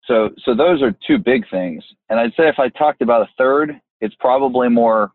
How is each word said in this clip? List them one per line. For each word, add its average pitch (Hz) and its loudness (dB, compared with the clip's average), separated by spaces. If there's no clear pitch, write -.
So, 110 0
so 127 -2
those 151 2
are 113 0
two 143 2
big 117 -2
things. 90 -8
And 110 -2
I'd 117 -4
say 160 2
if 147 -2
I 131 0
talked 151 -2
about 117 2
a - -4
third, 143 0
it's 107 -8
probably 127 0
more 113 0